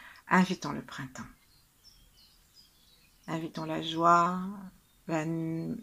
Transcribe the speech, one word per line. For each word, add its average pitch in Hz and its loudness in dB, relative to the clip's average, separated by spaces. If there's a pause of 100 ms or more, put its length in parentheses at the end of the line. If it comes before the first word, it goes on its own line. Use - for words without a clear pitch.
(280)
invitons 180 4
le 147 -6
printemps. - -12 (2000)
Invitons 160 -6
la 160 -4
joie, 170 4 (680)
la 160 0
n-, 165 -4